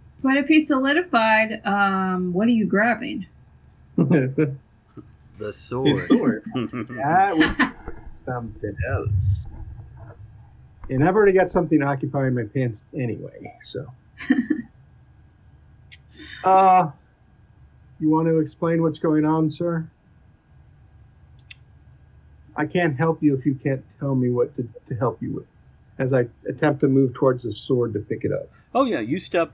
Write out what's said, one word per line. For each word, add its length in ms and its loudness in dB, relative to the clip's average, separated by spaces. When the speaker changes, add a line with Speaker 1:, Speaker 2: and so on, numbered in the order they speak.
Speaker 1:
But 140 0
if 120 -2
he's 200 4
solidified, 960 0
um, 680 0
what 120 2
are 60 4
you 140 2
grabbing? 600 -2
Speaker 2:
<laughs> 640 0
Speaker 3:
The 140 -8
sword. 360 -2
Speaker 2:
His 200 2
sword. 420 4
Speaker 3:
<laughs> 40 -8
Speaker 4:
That 840 0
would 220 2
be 60 4
something 520 -8
else. 560 0
And 180 2
I've 80 4
already 220 6
got 140 4
something 320 2
occupying 520 -2
my 100 -2
pants 400 -4
anyway, 680 -8
so. 300 -12
Speaker 1:
<laughs> 60 4
Speaker 4:
Uh, 460 6
you 80 0
want 200 2
to 100 2
explain 420 -2
what's 180 0
going 280 2
on, 240 2
sir? 360 -4
I 120 -2
can't 300 0
help 260 0
you 140 4
if 80 -4
you 100 0
can't 300 -4
tell 160 -4
me 160 0
what 260 -2
to, 100 -6
to 60 -6
help 260 -2
you 140 -6
with, 120 -10
as 160 0
I 140 2
attempt 320 -2
to 80 2
move 260 4
towards 280 2
the 100 -6
sword 420 -2
to 60 -4
pick 240 -8
it 80 -2
up. 160 -6
Speaker 3:
Oh, 100 4
yeah, 160 -2
you 180 -2
step 360 -2